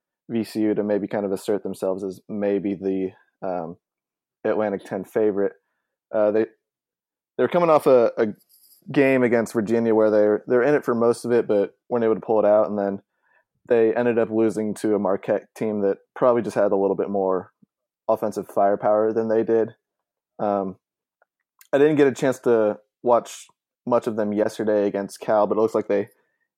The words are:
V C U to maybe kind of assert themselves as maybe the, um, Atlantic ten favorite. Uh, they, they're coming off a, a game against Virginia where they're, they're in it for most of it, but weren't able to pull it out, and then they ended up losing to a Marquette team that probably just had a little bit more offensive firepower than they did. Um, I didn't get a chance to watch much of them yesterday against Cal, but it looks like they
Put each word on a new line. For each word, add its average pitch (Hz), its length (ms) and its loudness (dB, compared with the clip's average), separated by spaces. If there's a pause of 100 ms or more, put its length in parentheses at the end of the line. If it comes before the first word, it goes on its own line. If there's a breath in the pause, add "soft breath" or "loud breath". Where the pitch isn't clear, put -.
(300)
V 117 140 -2
C 110 180 -6
U 107 120 0
to 104 80 -2
maybe 101 260 -2
kind 101 200 -4
of 95 40 -4
assert 98 300 -4
themselves 95 420 -6
as 95 240 -10
maybe 101 460 -2
the, 95 380 -4 (360 soft breath)
um, 90 300 -8 (680)
Atlantic 104 400 -2
ten 95 200 -8
favorite. 101 500 -2 (580)
Uh, 107 200 0
they, 110 160 0 (920)
they're 127 100 0
coming 175 220 2
off 151 160 4
a, 123 320 6
a 117 100 0 (640)
game 135 300 2
against 117 320 0
Virginia 113 400 0
where 107 160 4
they're, 104 380 2
they're 123 160 2
in 143 100 2
it 143 100 0
for 123 120 -2
most 117 280 0
of 120 80 -4
it, 117 160 2
but 101 300 0 (100)
weren't 120 160 -2
able 110 120 2
to 95 40 -10
pull 110 200 0
it 101 60 2
out, 104 220 4
and 104 120 -6
then 98 240 -4 (680)
they 113 240 4
ended 120 240 0
up 113 120 0
losing 110 440 -2
to 107 220 -2
a 101 40 0
Marquette 101 540 -4
team 107 280 -4
that 98 160 0 (180)
probably 120 260 2
just 104 140 -8
had 104 160 2
a 104 60 2
little 98 180 2
bit 98 140 -4
more 95 420 -4 (560)
offensive 107 400 -4
firepower 107 640 0
than 113 160 -2
they 110 160 0
did. 113 320 0 (640)
Um, 98 380 -4 (960)
I 143 40 2
didn't 151 200 4
get 143 100 6
a 127 60 2
chance 131 260 -2
to 110 400 2 (240)
watch 117 440 0 (380)
much 120 220 0
of 113 80 -4
them 107 160 -2
yesterday 104 560 0
against 98 320 -6
Cal, 107 280 2
but 101 100 -2
it 107 40 2
looks 214 140 0
like 110 140 -2
they 101 180 0 (500)